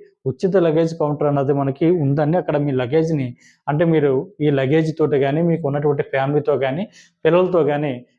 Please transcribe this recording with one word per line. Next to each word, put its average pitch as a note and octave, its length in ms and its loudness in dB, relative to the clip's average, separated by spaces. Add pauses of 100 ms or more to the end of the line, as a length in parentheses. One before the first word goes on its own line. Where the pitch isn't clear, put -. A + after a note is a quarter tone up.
(260)
ఉచిత F3 320 -2
లగేజ్ E3 400 2
కౌంటర్ D3 320 0
అన్నది C#3+ 240 0
మనకి C#3 340 0 (140)
ఉందండి. D3 360 0
అక్కడ D#3 200 -2
మీ D3 140 0
లగేజ్ని, C#3 560 -2 (400)
అంటే D3 180 0
మీరు D#3 260 2 (300)
ఈ D3+ 100 2
లగేజ్ D3 460 0
తోటి D3 220 0
కానీ, C#3 220 0
మీకు E3 260 0
ఉన్నటువంటి D3 360 -2
ఫ్యామిలీతో C#3+ 540 0
కానీ, C3+ 280 -2 (360)
పిల్లలతో F3 420 2
కానీ D3 300 -2 (240)